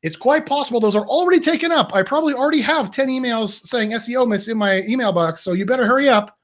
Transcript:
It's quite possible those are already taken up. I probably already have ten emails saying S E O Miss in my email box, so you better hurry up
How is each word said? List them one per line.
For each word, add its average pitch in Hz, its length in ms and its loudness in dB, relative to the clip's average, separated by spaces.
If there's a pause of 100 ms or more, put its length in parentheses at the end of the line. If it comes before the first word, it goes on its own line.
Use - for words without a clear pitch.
It's 160 140 -6
quite 302 280 2
possible 277 340 -2
those 214 160 2
are 208 120 -2
already 359 320 4
taken 330 320 0
up. 302 240 0
I 190 80 4
probably 294 300 0
already 285 280 0
have 233 300 0
ten 269 160 -2
emails 240 580 -4
saying 220 280 -2
S 226 160 -6
E 247 80 -2
O 254 80 2
Miss 208 220 -2
in 220 100 -4
my 196 240 2
email 220 320 -2
box, 165 280 -2
so 185 120 -4
you 190 120 -2
better 247 200 0
hurry 269 240 4
up 208 340 2